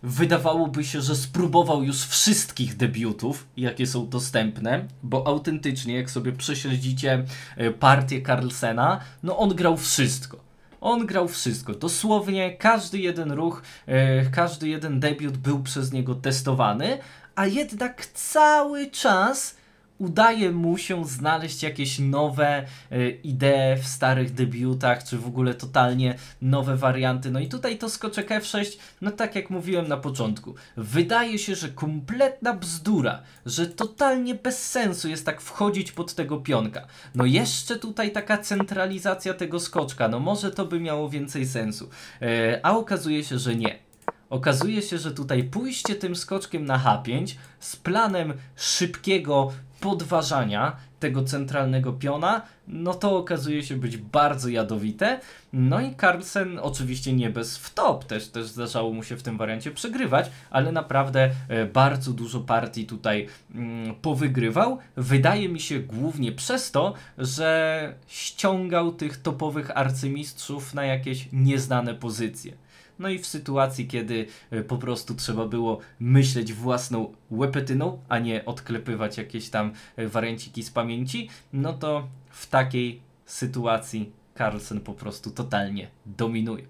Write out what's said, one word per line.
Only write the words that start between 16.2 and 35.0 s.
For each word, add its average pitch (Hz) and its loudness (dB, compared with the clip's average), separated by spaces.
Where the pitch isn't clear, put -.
a 196 2
jednak 247 -2
cały 294 4
czas 226 2
udaje 208 6
mu 170 2
się 170 -4
znaleźć 151 0
jakieś 139 -2
nowe, 143 2
e, 123 2
idee 135 2
w - -6
starych 131 2
debiutach, 123 2
czy - -6
w 113 -6
ogóle 123 0
totalnie 127 2
nowe 131 2
warianty. 131 2
No 131 0
i - -2
tutaj 247 -4
to 226 -6
skoczek 208 -4
F 214 0
sześć, 202 -2
no 202 -2
tak 220 -2
jak 190 -4
mówiłem 175 -2
na 143 0
początku, 131 -4
wydaje 208 2
się, 202 -4
że 160 -6
kompletna 202 0
bzdura, 165 0
że 160 -2
totalnie 247 0
bez 254 -4
sensu 202 0